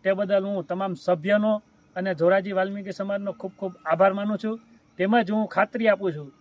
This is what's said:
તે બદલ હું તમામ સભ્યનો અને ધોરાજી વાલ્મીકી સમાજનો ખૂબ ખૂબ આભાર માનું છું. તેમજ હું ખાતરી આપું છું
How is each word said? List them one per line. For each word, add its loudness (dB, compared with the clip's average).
તે 2
બદલ 0
હું -4
તમામ -4
સભ્યનો 0
અને -2
ધોરાજી 2
વાલ્મીકી -2
સમાજનો -4
ખૂબ -10
ખૂબ -6
આભાર 4
માનું -2
છું. -6
તેમજ 2
હું 0
ખાતરી 0
આપું 0
છું -12